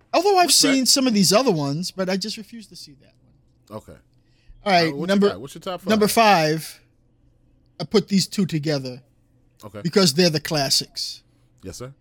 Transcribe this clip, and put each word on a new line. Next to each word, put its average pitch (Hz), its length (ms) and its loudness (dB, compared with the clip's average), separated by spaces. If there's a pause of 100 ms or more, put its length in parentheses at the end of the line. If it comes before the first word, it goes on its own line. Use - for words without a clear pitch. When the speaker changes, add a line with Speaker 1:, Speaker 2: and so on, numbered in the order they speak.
(140)
Speaker 1:
Although 370 240 2
I've 349 100 4
Speaker 2:
Respect. 269 280 2
Speaker 1:
seen 262 100 0
some 269 220 2
of 233 60 0
these 190 200 2
other 240 180 2
ones, 151 400 -4
but 185 180 -6
I 196 80 -2
just 208 200 -10
refuse 220 300 -20
to 180 80 -20
see - 260 -20
that - 120 -20 (560)
one. 104 80 -14
Speaker 2:
Okay. 82 220 -20 (640)
Speaker 1:
All 202 80 0
right, 165 180 4
Speaker 2:
Uh, 139 40 -8
what 143 60 -8
you 175 60 -6
Speaker 1:
number, 202 220 4
Speaker 2:
got? 95 120 -8
What's 139 140 -16
your 165 60 -18
top 180 200 -10
five? 185 80 -4
Speaker 1:
number 214 180 4
five, 165 720 2 (1000)
I 175 60 -8
put 202 240 0
these 196 180 0
two 196 180 -4
together 139 560 -6 (640)
Speaker 2:
Okay. 104 180 -16
Speaker 1:
because 175 320 2
they're 175 160 2
the 151 120 -2
classics. - 840 -6 (400)
Speaker 2:
Yes, 92 140 -14
sir. 127 240 -16